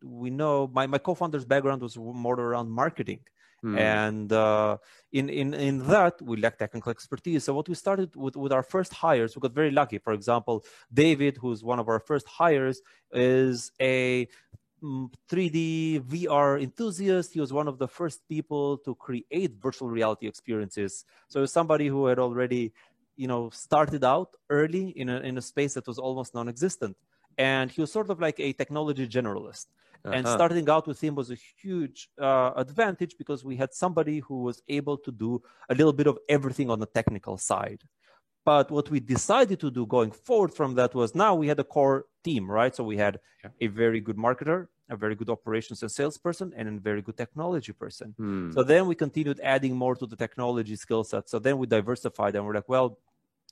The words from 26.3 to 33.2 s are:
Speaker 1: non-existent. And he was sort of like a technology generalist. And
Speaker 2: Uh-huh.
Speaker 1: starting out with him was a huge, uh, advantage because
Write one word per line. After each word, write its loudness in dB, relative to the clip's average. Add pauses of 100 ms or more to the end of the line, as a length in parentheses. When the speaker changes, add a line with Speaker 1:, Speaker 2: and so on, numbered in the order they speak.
Speaker 1:
non-existent. -4 (440)
And 2
he -6
was -2
sort -4
of -4
like 0
a -2
technology -4
generalist. -4 (380)
And -2
Speaker 2:
Uh-huh. 2
Speaker 1:
starting 2
out 4
with -8
him -2
was -6
a -10 (240)
huge, -6 (100)
uh, 4
advantage -2
because -8